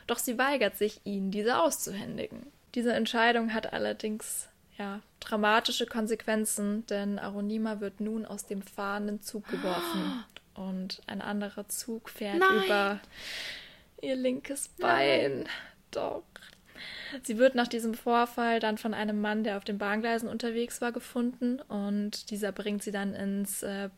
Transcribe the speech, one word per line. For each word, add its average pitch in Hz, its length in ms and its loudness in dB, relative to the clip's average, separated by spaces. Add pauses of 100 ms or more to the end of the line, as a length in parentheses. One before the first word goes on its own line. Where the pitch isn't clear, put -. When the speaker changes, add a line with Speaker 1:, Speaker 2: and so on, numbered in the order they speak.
Speaker 1:
doch 233 120 0
sie 240 200 -2
weigert 254 400 4
sich, 208 260 0
ihnen 196 260 -2
diese 208 300 2
auszuhändigen. - 880 -2 (280)
Diese 240 180 2
Entscheidung 226 640 4
hat 220 180 -2
allerdings, 214 760 -4 (300)
ja, 202 220 -6 (200)
dramatische 220 680 4
Konsequenzen, 214 1000 0
denn 202 320 -2
Arunima 208 640 -2
wird 196 200 -6
nun 220 260 -2
aus 202 200 -10
dem 196 160 -4
fahrenden 208 600 -4
Zug - 260 -8
geworfen 226 760 -2 (140)
Speaker 2:
<gasps> - 160 -20
Speaker 1:
und 185 520 -6
ein 196 160 -6
anderer 202 460 -6
Zug - 420 -8
fährt 208 280 -2
Speaker 2:
Nein. 381 260 6
Speaker 1:
über 202 360 2 (1000)
ihr 269 140 0
linkes 262 640 -2
Speaker 2:
Nein. 139 640 4
Speaker 1:
Bein. - 40 -10 (420)
Doch. - 320 -4 (1000)
Sie 220 160 -4
wird 262 160 8
nach 240 140 2
diesem 226 260 0
Vorfall 233 680 4
dann 214 160 2
von 220 160 -2
einem 214 300 0
Mann, 214 220 2
der 208 120 0
auf 196 80 -6
den 202 140 -2
Bahngleisen 220 500 0
unterwegs 233 540 -2
war, 240 100 0
gefunden 247 680 0
und 208 680 -2
dieser 202 220 -2
bringt 208 300 -2
sie 214 100 -6
dann 196 220 -2
ins, 196 480 -2
äh, 196 360 -4